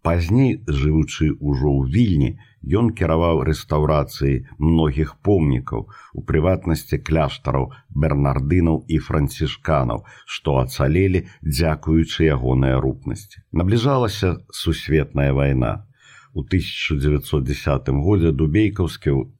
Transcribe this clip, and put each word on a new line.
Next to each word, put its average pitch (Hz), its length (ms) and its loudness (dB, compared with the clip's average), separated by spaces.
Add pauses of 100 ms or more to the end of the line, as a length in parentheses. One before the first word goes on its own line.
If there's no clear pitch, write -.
Пазней, 87 640 2
жывучы 76 720 0
ўжо 71 320 -2
ў 69 240 2
Вільні, 85 380 2 (340)
ён 104 320 0
кіраваў 82 480 2
рэстаўрацыяй 73 1120 0
многіх 78 640 0
помнікаў, 67 680 0 (280)
у - 80 -10
прыватнасці 78 800 0
кляштараў 67 640 -2 (240)
бернардынаў 73 960 0
і - 80 0
францішканаў, 69 1120 -2 (180)
што - 360 -4
ацалелі 82 680 0 (160)
дзякуючы 78 880 2
ягонай 65 480 2
рупнасці. - 720 -6
Набліжалася 110 960 0
сусветная 71 880 0
вайна. 65 480 0 (480)
У 76 160 -8
тысяча - 480 -2
дзевяцьсот 71 480 -2
дзясятым 69 560 -2
годзе 82 320 2
Дубейкаўскі 82 800 0
ў 67 160 -2 (120)